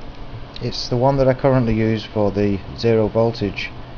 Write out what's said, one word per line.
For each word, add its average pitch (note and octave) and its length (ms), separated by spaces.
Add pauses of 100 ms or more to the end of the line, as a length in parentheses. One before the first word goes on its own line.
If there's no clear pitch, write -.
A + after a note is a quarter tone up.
(600)
It's A#2+ 260
the B2 100
one C3+ 200
that C3 100
I B2+ 60
currently B2+ 400
use A2 320
for G#2 260
the G2+ 280 (180)
zero A2+ 300
voltage A2+ 640 (260)